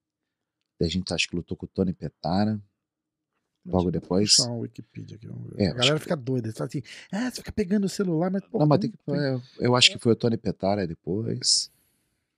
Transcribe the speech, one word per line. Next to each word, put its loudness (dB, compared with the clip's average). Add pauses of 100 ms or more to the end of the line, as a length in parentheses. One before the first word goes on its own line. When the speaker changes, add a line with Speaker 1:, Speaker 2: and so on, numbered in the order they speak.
(800)
Speaker 1:
daí 2
a 0
gente -4
acha -2
que -8
lutou -6
com -14
o -18
Tony 0
Petara, -2 (1120)
Speaker 2:
Deixa -2
Speaker 1:
logo 4
Speaker 2:
eu 0
Speaker 1:
depois. 2
Speaker 2:
puxar 0
um -6
Wikipedia -12
aqui, -20
vamos -14
ver. -14
Speaker 1:
É, 4
Speaker 2:
A -2
galera -2
Speaker 1:
acho 4
que -2
Speaker 2:
fica -2
doida, -4
fala -6
assim, -6 (300)
"Ah, -2
você -16
fica -12
pegando 0
o 0
celular", 0
mas, -2
pô, -4
Speaker 1:
Não, 6
mas 8
Speaker 2:
não 4
Speaker 1:
tem -2
que, -20
Speaker 2:
tem. -4
Speaker 1:
é, 0 (180)
eu 4
acho 6
que -10
foi 4
o 6
Tony 0
Petara 0
depois, -2 (680)